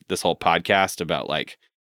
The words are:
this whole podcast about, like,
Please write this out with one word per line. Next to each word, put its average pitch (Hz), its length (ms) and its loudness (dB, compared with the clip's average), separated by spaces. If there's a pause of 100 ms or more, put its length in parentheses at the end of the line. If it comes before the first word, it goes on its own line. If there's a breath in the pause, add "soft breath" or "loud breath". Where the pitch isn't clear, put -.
this 92 140 -4
whole 85 140 0
podcast 92 640 2
about, 78 280 -4
like, - 300 -4 (300)